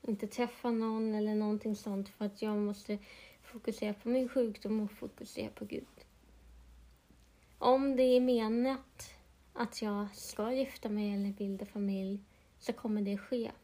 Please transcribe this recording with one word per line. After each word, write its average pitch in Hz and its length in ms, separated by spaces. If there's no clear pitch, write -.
Inte 220 240
träffa 240 440
någon 220 440
eller 214 200
någonting 214 420
sånt, 196 320
för - 160
att 202 180
jag 214 160
måste 208 400
fokusera 214 520
på 233 140
min 254 200
sjukdom 220 520
och 208 100
fokusera - 600
på 214 140
Gud. - 200
Om 269 380
det 254 60
är 254 180
menat 247 920
att - 300
jag 208 320
ska - 380
gifta 262 360
mig 208 260
eller 202 180
bilda 202 340
familj, 196 540
så - 140
kommer 214 300
det 202 160
ske. 233 320